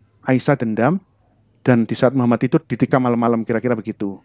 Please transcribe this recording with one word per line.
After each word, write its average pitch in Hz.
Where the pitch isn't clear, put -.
Aisyah 131
dendam, 117
dan 117
di -
saat 127
Muhammad 120
tidur 131
ditikam 127
malam-malam, 117
kira-kira 117
begitu. 101